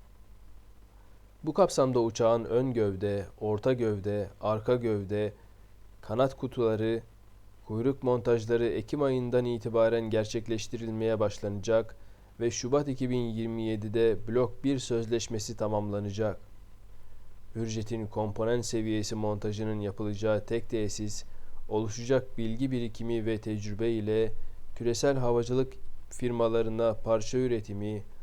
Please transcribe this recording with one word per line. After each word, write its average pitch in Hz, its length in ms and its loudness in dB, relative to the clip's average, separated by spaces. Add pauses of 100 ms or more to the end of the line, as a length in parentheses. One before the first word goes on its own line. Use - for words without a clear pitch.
(1400)
Bu 151 100 -2
kapsamda 135 460 4
uçağın 117 440 4
ön 127 280 2
gövde, 101 540 0 (140)
orta 107 320 0
gövde, 104 580 -2 (100)
arka 110 360 0
gövde, 104 560 -2 (680)
kanat 127 360 0
kutuları, 113 680 0 (640)
kuyruk 120 360 -2
montajları 120 640 2
Ekim 110 360 -2
ayından 123 420 2
itibaren 113 680 2
gerçekleştirilmeye 110 1120 0
başlanacak 107 760 0 (440)
ve 117 100 2
Şubat 143 380 0
iki 127 220 -2
bin 123 100 2
yirmi 113 420 -2
yedide 110 540 2 (120)
Blok 120 360 0
bir 139 140 2
sözleşmesi 113 800 -2
tamamlanacak. 104 960 -2 (1040)
Hürjet'in 110 520 -2
komponent 110 600 0
seviyesi 110 480 0
montajının 107 680 -2
yapılacağı 104 680 0
tek 113 240 -2
tesis, 113 540 -2 (440)
oluşacak 117 720 0
bilgi 117 320 0
birikimi 117 560 -2
ve 113 120 0
tecrübe 107 520 -2
ile 110 420 2 (440)
küresel 120 400 2
havacılık 123 560 2 (380)
firmalarına 113 840 2
parça 113 440 0
üretimi, 104 640 -2 (200)